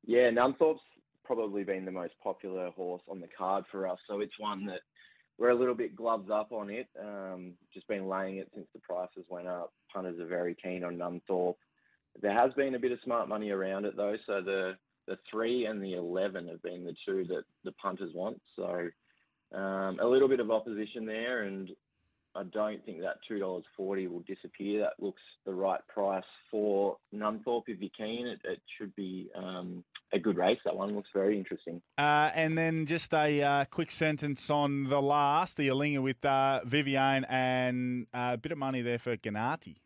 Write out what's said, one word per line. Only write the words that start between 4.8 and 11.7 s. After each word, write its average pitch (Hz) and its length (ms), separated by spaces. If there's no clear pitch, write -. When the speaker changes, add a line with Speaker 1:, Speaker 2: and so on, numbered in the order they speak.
Speaker 1:
we're 120 120
a 123 60
little 123 200
bit 113 180
gloves 110 380
up 107 220
on 104 160
it. 120 180
Um, 95 540
just 95 160
been 98 180
laying 95 300
it 95 180
since 95 180
the 87 60
prices 90 480
went 90 200
up. 87 260
Punters 90 280
are 82 40
very 87 300
keen 90 300
on 87 120
Nunthorpe. 90 600